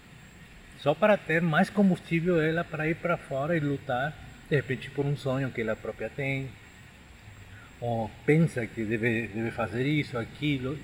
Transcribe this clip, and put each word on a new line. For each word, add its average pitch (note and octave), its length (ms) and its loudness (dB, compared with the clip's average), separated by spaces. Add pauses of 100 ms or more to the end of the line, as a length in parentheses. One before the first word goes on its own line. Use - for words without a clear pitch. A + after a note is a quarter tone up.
(800)
só C#3+ 140 2
para G#3 220 6
ter E3 260 0
mais E3+ 280 4
combustível F3 720 4
ela E3 220 2
pra D#3 260 -4
ir E3 60 0
pra E3+ 200 0
fora D3+ 400 -2
e D#3+ 40 2
lutar, C#3 520 -2 (380)
de D#3+ 60 2
repente, B2+ 340 -2
por C#3+ 160 -2
um C#3+ 100 0
sonho C3 360 -2
que A#2+ 100 -4
ela A2 140 -2
própria A2 340 -6
tem, C3+ 400 -4 (1300)
ou A#2 300 -2 (160)
pensa D3+ 400 4
que A2+ 180 -6
deve, A2+ 440 0
deve A2 240 -2
fazer A2+ 340 -2
isso, D3 320 -2
aquilo, C3+ 680 -4